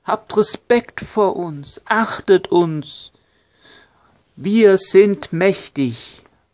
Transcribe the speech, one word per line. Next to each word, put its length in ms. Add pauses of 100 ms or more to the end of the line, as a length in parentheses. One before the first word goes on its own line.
Habt 320
Respekt 640
vor 340
uns. 500
Achtet 680
uns. 580 (1300)
Wir 420
sind 540
mächtig. 920 (320)